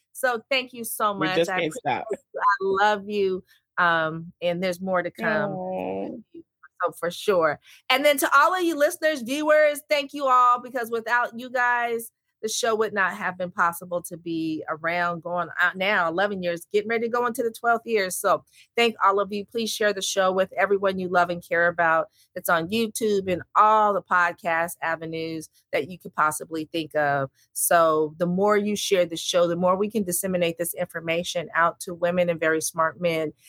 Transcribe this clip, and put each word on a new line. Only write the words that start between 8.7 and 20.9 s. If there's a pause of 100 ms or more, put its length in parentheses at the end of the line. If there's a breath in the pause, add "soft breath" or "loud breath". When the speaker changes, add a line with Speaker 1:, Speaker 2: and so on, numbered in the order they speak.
Speaker 1:
listeners,
viewers,
thank
you
all,
because
without
you
guys, (320)
the
show
would
not
have
been
possible
to
be
around,
going (100)
out
now,
eleven
years,
getting
ready
to
go
into
the
twelfth
year.
So (320 soft breath)
thank
all
of
you.
Please
share
the
show
with
everyone